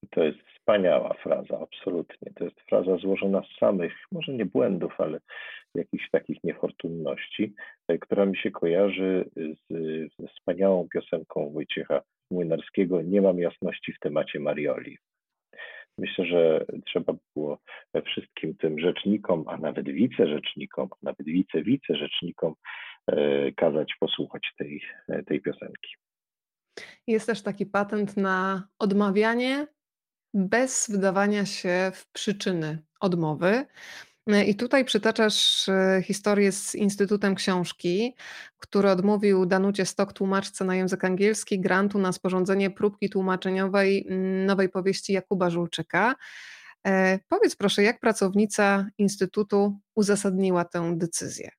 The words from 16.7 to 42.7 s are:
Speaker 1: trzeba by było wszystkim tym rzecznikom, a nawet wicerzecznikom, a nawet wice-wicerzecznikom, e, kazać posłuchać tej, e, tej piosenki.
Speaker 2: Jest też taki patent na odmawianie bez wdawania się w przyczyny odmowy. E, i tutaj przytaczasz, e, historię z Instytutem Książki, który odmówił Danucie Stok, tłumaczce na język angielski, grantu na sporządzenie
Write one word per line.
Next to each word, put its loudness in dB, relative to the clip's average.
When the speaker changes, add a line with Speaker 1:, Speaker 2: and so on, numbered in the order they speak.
Speaker 1:
trzeba -2
by -6
było -6
wszystkim -8
tym -2
rzecznikom, 0
a -10
nawet -6
wicerzecznikom, -2
a -20
nawet -8
wice-wicerzecznikom, -2
e, 2
kazać 0
posłuchać -6
tej, -12
e, -6
tej -4
piosenki. -10
Speaker 2:
Jest 0
też -2
taki -4
patent -2
na 0
odmawianie 2
bez 0
wdawania 2
się 0
w -20
przyczyny -4
odmowy. 2
E, 4
i 2
tutaj 2
przytaczasz, 2
e, 4
historię 2
z -6
Instytutem 2
Książki, -2
który 2
odmówił 4
Danucie 2
Stok, -2
tłumaczce -2
na 0
język 0
angielski, 0
grantu 2
na 2
sporządzenie 2